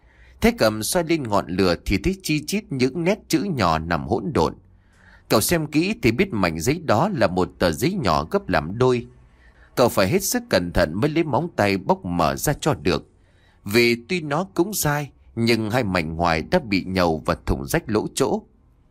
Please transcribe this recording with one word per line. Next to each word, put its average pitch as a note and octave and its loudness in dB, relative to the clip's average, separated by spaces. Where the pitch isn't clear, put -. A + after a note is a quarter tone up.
Thế A#3 4
cầm G#2+ 2
xoay F3 -2
lên D#3+ -2
ngọn G2+ 0
lửa F2+ 2
thì G2 0
thấy F#3 -2
chi D3+ -2
chít G#3 -4
những C3 0
nét G3+ 0
chữ D#3+ 2
nhỏ G#2+ 0
nằm D#2+ -4
hỗn - -2
độn. E2 2
Cậu A3 4
xem E3 0
kỹ F3 0
thì A2+ 4
biết F#3+ 0
mảnh E2+ -2
giấy C#3 -2
đó A#2+ 2
là A2 2
một F2+ 0
tờ F2+ 2
giấy G#2+ -2
nhỏ F2 0
gấp G3 -2
làm E2+ -2
đôi. B2 2
Cậu - 4
phải G3+ 2
hết F#3+ 0
sức A#3+ -4
cẩn F2+ 0
thận E2 2
mới A#2+ 0
lấy D#3+ 0
móng D3 -2
tay G2+ 2
bóc F#2+ -2
mở E2+ 0
ra C#3+ -2
cho C#3+ -2
được, D#2 -2
vì A#2 4
tuy F#3 -2
nó D3+ -2
cũng G3 0
dai, D3 -2
nhưng A2+ 0
hai B2 0
mảnh E2+ -2
ngoài D#2+ 2
đã F3 0
bị G2 -2
nhầu F2 0
và E2+ 0
thủng C#2+ -2
rách D#3 -2
lỗ G#2 -2
chỗ. F#3 -2